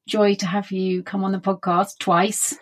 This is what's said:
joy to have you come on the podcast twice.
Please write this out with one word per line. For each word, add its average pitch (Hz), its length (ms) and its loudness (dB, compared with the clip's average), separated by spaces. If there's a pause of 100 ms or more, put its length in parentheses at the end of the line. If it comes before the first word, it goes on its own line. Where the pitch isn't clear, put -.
joy 202 280 4
to 196 100 -2
have 196 260 -4
you 185 320 -2
come 190 200 -4
on 190 100 0
the 190 60 -4
podcast 180 600 0
twice. 190 640 0